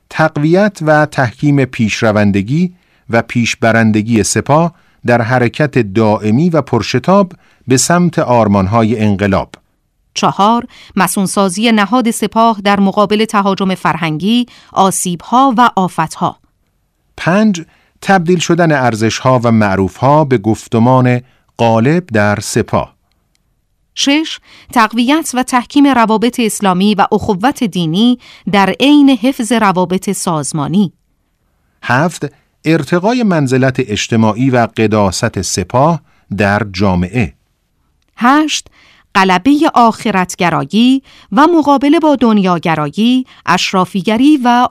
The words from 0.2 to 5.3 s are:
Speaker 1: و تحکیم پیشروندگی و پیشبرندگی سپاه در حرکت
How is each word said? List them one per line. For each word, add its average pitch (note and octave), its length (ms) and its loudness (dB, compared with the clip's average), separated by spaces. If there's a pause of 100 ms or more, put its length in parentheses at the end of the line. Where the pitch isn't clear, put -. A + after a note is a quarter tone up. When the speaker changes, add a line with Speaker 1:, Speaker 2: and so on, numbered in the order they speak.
Speaker 1:
و D3+ 240 2
تحکیم C#3+ 600 -2
پیشروندگی G#2+ 1080 0 (360)
و A#2 120 0
پیشبرندگی A2 1040 0
سپاه D3+ 500 0 (320)
در A#2+ 160 2
حرکت B2+ 580 -2